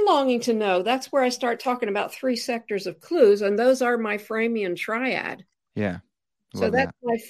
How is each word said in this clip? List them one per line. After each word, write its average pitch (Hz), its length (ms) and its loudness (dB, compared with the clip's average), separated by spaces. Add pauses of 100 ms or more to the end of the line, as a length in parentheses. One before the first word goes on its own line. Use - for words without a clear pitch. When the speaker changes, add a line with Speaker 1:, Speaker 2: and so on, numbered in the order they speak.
Speaker 1:
Longing 269 360 2
to 240 120 0
Know, 202 300 2
that's 247 280 -2
where 277 120 2
I 247 80 2
start 240 300 -4
talking 247 280 -4
about 202 240 -4
three 254 240 -2
sectors 226 500 -6
of - 140 -10
clues, 214 400 6
and 202 180 0
those 254 220 4
are 240 160 0
my 208 220 -2
Framian 220 580 -2
triad. 226 680 -4 (300)
Speaker 2:
Yeah. 95 240 -4 (560)
Speaker 1:
So - 100 -4
Speaker 2:
Love 214 80 0
Speaker 1:
that's 262 280 0
Speaker 2:
that. 247 60 -8
Speaker 1:
my 233 100 0 (140)